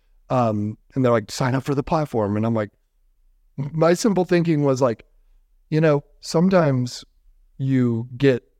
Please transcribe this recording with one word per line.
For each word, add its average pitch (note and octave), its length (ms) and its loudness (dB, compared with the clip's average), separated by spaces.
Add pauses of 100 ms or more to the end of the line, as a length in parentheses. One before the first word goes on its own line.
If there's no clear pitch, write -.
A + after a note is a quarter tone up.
(300)
um, A2 480 -2 (180)
and C3 80 -2
they're A#2+ 80 2
like, A2 180 0
"Sign B2+ 240 -2
up C3 100 -2
for C#3+ 120 -4
the C#3 80 -2
platform." A2+ 540 -2
And A2 80 -2
I'm A2+ 80 -2
like, G#2+ 180 -4 (840)
my D#3+ 360 0
simple F#3 300 0
thinking E3 400 0
was C3+ 180 0
like, A#2+ 240 -2 (640)
you D#3 120 2
know, D3 220 2 (180)
sometimes D#3+ 840 0 (540)
you B2 500 0 (100)
get C3 260 2 (160)